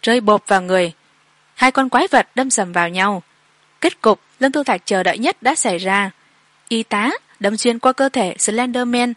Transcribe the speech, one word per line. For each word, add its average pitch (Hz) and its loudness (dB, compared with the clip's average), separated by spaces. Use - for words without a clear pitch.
rơi 240 2
bộp 208 2
vào 190 2
người. 180 0
Hai 254 2
con 269 0
quái 285 2
vật 240 2
đâm 262 -2
sầm 180 -2
vào 175 0
nhau. 185 -2
Kết - -2
cục 208 2
Lâm 269 0
Thu 294 -2
Thạch 214 -2
chờ 190 0
đợi 180 0
nhất 285 -2
đã 254 0
xảy 190 -2
ra. 190 -2
Y 226 -2
tá 220 -2
đâm 208 -2
xuyên 233 0
qua 254 4
cơ 269 0
thể 208 -2
Slenderman, 240 -2